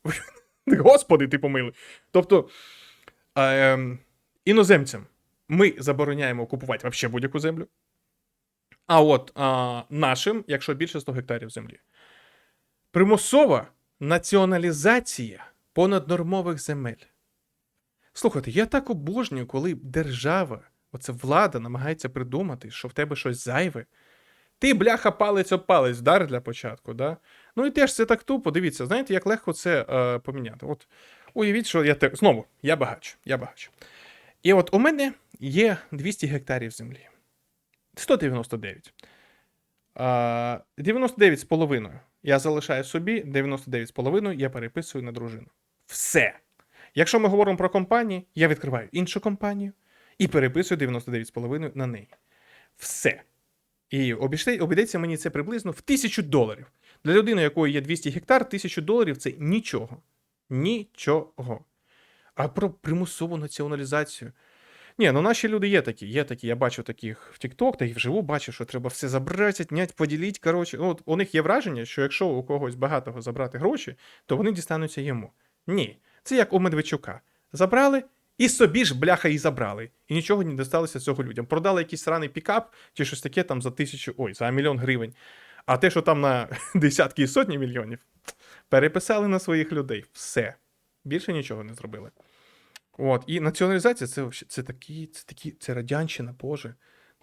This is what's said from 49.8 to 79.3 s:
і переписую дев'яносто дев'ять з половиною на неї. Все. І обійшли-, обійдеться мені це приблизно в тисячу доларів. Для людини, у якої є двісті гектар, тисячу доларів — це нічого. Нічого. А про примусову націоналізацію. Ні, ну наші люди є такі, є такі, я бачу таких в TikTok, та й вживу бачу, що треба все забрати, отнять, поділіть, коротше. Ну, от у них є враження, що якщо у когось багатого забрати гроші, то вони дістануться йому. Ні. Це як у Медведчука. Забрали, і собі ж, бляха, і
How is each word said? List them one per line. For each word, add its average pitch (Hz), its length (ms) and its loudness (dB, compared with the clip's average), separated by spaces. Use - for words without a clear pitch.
і 185 100 2
переписую 147 500 2
дев'яносто 123 340 -4
дев'ять 113 160 -4
з - 40 -20
половиною 139 440 -6
на 131 120 -4
неї. 110 200 -10
Все. - 440 -2
І 131 240 0
обійшли-, 151 460 -2
обійдеться 180 400 0
мені 165 180 -4
це 160 120 -6
приблизно 185 420 -6
в - 100 -14
тисячу 262 420 0
доларів. 123 480 0
Для 156 100 2
людини, 214 280 4
у - 20 4
якої 147 300 2
є 143 80 -2
двісті 160 280 -4
гектар, 262 400 2
тисячу 190 320 -6
доларів — 170 360 2
це - 200 -6
нічого. 147 640 -4
Нічого. 143 1160 -4
А 143 120 -2
про 190 220 -4
примусову 170 680 -6
націоналізацію. 147 920 -6
Ні, 185 140 4
ну 143 100 4
наші 226 260 2
люди 214 200 0
є 190 140 4
такі, 107 260 -8
є 139 160 -2
такі, 123 240 -8
я 117 80 0
бачу 120 280 -2
таких - 500 -12
в - 120 -10
TikTok, 254 320 0
та 127 80 -2
й 117 80 -4
вживу 160 280 -2
бачу, 147 300 -4
що 117 140 -10
треба 127 220 -8
все 135 220 -6
забрати, 170 540 -2
отнять, 170 320 -4
поділіть, 160 440 -2
коротше. 170 380 -2
Ну, 175 120 -2
от 160 160 -4
у 156 100 -2
них 196 200 -2
є 160 60 4
враження, 156 440 0
що - 160 -4
якщо 139 260 0
у 127 160 -2
когось 135 320 -4
багатого 127 460 -2
забрати 123 360 -6
гроші, 214 380 -2
то 135 120 0
вони 214 140 2
дістануться 160 500 -4
йому. 127 300 -6
Ні. 160 300 -2
Це 262 120 -4
як 220 180 2
у 185 60 4
Медведчука. 156 640 -2
Забрали, 254 500 4
і 247 120 4
собі 214 360 4
ж, 131 140 -2
бляха, 170 280 2
і 151 100 2